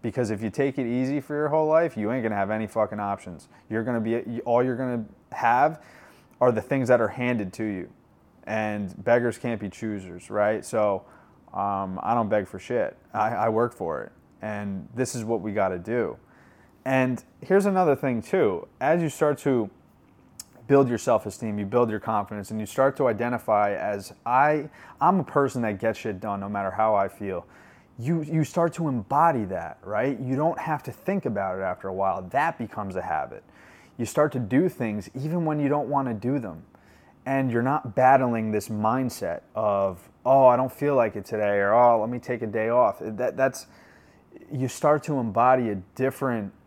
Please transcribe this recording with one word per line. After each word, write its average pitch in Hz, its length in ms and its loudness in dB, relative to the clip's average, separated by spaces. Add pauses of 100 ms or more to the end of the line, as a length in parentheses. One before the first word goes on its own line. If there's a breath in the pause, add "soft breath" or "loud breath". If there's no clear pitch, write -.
Because 113 300 -2
if 104 100 -4
you 110 80 -2
take 139 300 -2
it 123 80 -2
easy 131 340 -2
for 147 140 -8
your 147 140 -2
whole 156 180 2
life, 160 280 2
you 107 160 -2
ain't 127 120 -2
gonna 107 120 -2
have 98 140 0
any 110 160 -2
fucking 107 340 -2
options. 98 480 -8 (220 soft breath)
You're 110 140 -2
gonna 117 160 -2
be, 113 420 -4
all 120 220 2
you're 127 120 0
gonna 123 300 -4 (260)
have - 520 2 (580 loud breath)
are 123 100 6
the 110 100 0
things 131 260 -2
that 120 120 6
are 110 80 2
handed 117 460 -2
to 113 100 -6
you. 98 260 -6 (580)
And 104 560 -6
beggars 120 340 2
can't 117 240 -6
be 101 80 -6
choosers, 92 600 -10
right? 104 340 0
So, 104 380 0 (500 loud breath)
um, 98 480 -4
I 117 140 -2
don't 113 140 0
beg 104 180 0
for 98 100 -14
shit. 113 400 -4 (160)
I, 107 160 0
I 110 200 0
work 113 240 0
for 78 280 -6
it. - 100 -14 (300)
And 104 540 -8
this 123 180 -4
is 117 100 -6
what 110 180 -2
we 104 100 -6
gotta 95 260 0
do. 104 400 -4 (680 soft breath)
And 131 380 0 (180)
here's 196 260 4
another 185 280 4
thing 123 280 -2
too. 117 440 2 (140)
As 156 220 2
you 156 60 0
start 147 300 0
to 120 300 0 (1000)
build 139 200 6
your 120 120 -2
self-esteem, 107 580 0
you 104 80 -4
build 120 240 2
your 107 100 -4
confidence, 104 520 -4
and 110 80 -6
you 107 80 -6
start 135 280 2
to 135 120 0
identify 110 680 0
as, 101 400 -6 (100)
"I, 147 460 2 (320 loud breath)
I'm 180 180 4
a 143 40 -2
person 131 400 0
that 104 160 -2
gets 110 180 -2
shit 101 220 -6
done 104 200 -4
no 98 80 -8
matter 101 220 -4
how 110 240 2
I 98 140 4
feel." 92 400 -8 (500 loud breath)
You, 156 240 -2
you 156 220 0
start 170 300 0
to 165 140 -4
embody 135 580 2
that, 85 380 -8
right? 107 360 -2
You 131 160 -2
don't 156 240 0
have 151 240 -4
to 123 80 -10
think 190 340 -4
about 98 320 -2
it 95 60 -4
after 92 240 -4
a 95 60 -6
while. 95 280 -2
That 143 380 -2
becomes 104 360 -8
a 90 60 -2
habit. 71 420 -6 (540 loud breath)
You 117 80 -4
start 151 280 0
to 131 60 -2
do 127 300 2
things 107 460 -6
even 156 280 -4
when 151 160 -2
you 143 100 0
don't 143 200 -2
wanna 135 240 0
do 120 240 -2
them. 87 260 -8 (640 soft breath)
And 135 260 0
you're 117 120 2
not 131 320 -2
battling 123 560 6
this 107 180 -2
mindset 110 720 -2 (140)
of, 98 520 0 (160)
"Oh, 135 220 8
I 123 100 10
don't 131 160 0
feel 143 240 0
like 113 200 2
it 101 100 -8
today," 104 320 0
or, 101 160 4
"Oh, 120 260 6
let 110 100 -2
me 123 100 -6
take 117 240 -6
a 110 40 -4
day 110 220 -2
off." 117 320 4
That, 110 340 -4
that's, 131 300 0 (840 soft breath)
you 131 160 -2
start 147 380 2
to 147 120 -2
embody 117 540 2
a 101 40 -2 (200)
different 120 580 -2 (140)